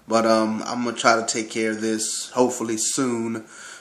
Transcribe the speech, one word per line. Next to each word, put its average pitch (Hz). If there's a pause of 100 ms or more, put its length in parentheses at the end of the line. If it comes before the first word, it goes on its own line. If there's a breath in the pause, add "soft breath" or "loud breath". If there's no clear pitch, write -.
But, 113
um, 110
I'm 120
gonna 117
try 117
to 110
take 110
care 110
of 107
this 110
hopefully 123
soon. 113 (360 loud breath)